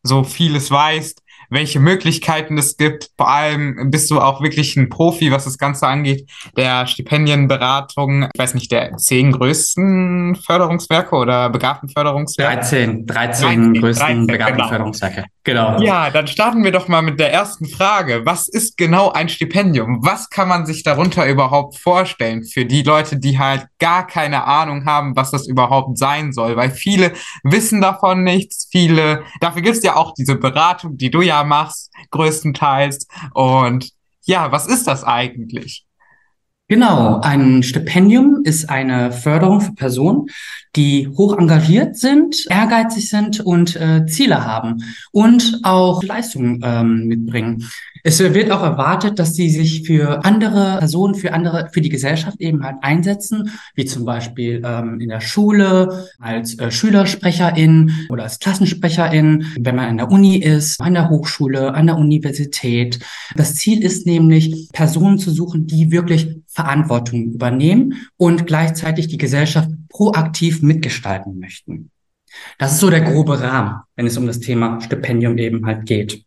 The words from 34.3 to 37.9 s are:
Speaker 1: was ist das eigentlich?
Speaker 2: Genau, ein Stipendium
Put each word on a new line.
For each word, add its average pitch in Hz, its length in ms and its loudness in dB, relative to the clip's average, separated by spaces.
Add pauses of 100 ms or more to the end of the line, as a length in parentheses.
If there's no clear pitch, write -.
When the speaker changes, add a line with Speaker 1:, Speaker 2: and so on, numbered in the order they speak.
Speaker 1:
was 147 160 -2
ist 233 180 0
das 135 180 -4
eigentlich? 123 840 -6 (800)
Speaker 2:
Genau, 160 520 4
ein 131 440 4
Stipendium 202 800 4